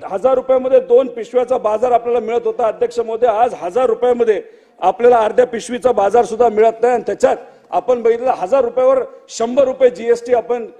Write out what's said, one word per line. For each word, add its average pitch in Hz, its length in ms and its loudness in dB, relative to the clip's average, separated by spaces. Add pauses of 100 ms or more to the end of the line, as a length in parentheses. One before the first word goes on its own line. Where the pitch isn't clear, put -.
हजार 196 300 -2
रुपयामध्ये 254 460 2
दोन 254 280 2
पिशव्याचा 247 500 -4
बाजार 220 340 -2
आपल्याला 233 280 0
मिळत 226 260 -4
होता. 220 220 -2
अध्यक्ष 233 320 -4
महोदय, 226 280 -2
आज 220 260 2
हजार 180 320 -2
रुपयामध्ये 233 580 0 (360)
आपल्याला 233 380 2
अर्ध्या 220 300 0
पिशवीचा 240 440 -2
बाजार 208 340 2
सुद्धा 226 240 0
मिळत 220 320 2
नाही 247 120 2
आणि 240 120 -2
त्याच्यात 233 320 0 (320)
आपण 233 320 -2
बघितलं, 233 300 0
हजार 233 320 0
रुपयावर 254 400 0 (260)
शंभर 247 340 0
रुपये 254 260 2
जीएसटी 233 440 -2
आपण 240 340 -2 (120)